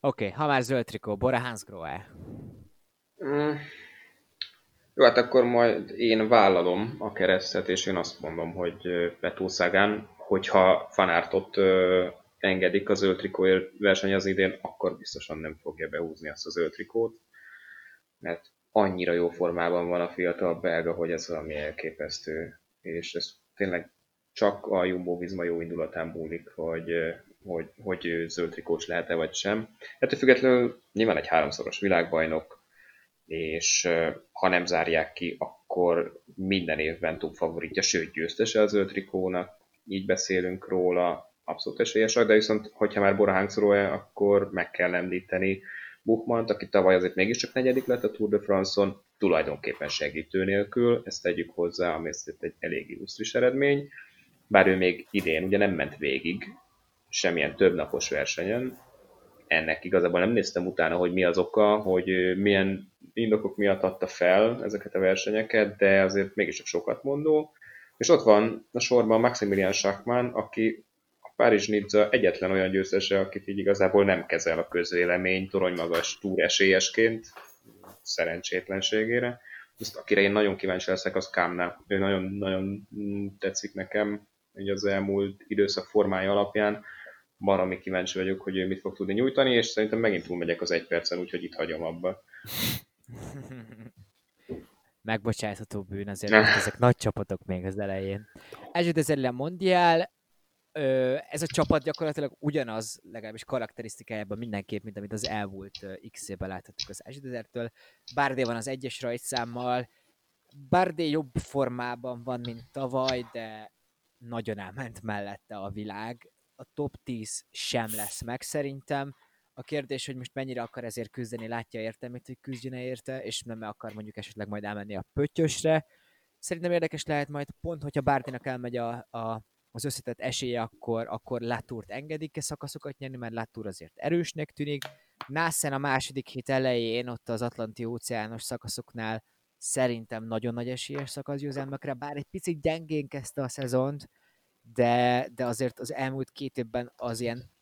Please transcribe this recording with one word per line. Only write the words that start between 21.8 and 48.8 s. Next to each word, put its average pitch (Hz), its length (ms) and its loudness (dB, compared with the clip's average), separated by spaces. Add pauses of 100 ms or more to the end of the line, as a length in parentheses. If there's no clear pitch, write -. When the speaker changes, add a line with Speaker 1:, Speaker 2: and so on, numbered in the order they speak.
Speaker 2:
és 85 340 -8
ez - 160 -6 (260)
tényleg 90 360 -4 (400)
csak 101 340 0
a 92 180 2
Jumbo-Visma 90 600 -2
jó 85 160 -2
indulatán 82 460 -4
múlik, 82 420 -10
hogy, 82 420 -6
ö, 82 200 0 (340)
hogy, 82 220 -6 (160)
hogy 92 240 -4
ő 82 220 -2
zöld 82 220 -4
trikós 82 360 -4
lehet-e 85 280 -2
vagy 82 200 -2
sem. 110 340 -2 (300)
Ettől - 200 2
függetlenül 127 640 4 (100)
nyilván 104 240 4
egy 73 120 -4
háromszoros 76 520 0
világbajnok, 82 800 2 (680)
és, 80 560 -2
ö, 82 240 2 (240)
ha - 160 0
nem 87 180 2
zárják 80 460 0
ki, - 260 -6
akkor - 840 0 (120)
minden 92 440 0
évben 82 400 -2
top 78 160 -6
favoritja, 82 480 -4
sőt 82 300 0
győztese 107 480 0
a 107 60 6
zöld 98 220 2
trikónak, 92 640 -4 (360)
így 98 200 -6
beszélünk 92 640 0
róla, 90 640 0 (100)
abszolút - 360 -6
esélyesek, 110 460 4
de 107 80 8
viszont, 107 400 4
hogyha 104 260 0
már 98 160 6
Bora 98 160 6
Hansgrohe, 101 560 4
akkor 101 640 2
meg 87 180 -2
kell 90 240 2
említeni 92 680 -2 (400)
Buchmann-t, 113 480 2
aki - 180 -2
tavaly 92 260 6
azért 90 200 4
mégiscsak 104 380 0
negyedik 127 340 2
lett - 180 0
a 107 60 2
Tour 104 200 -2
de 104 80 4
France-on, 98 640 2 (160)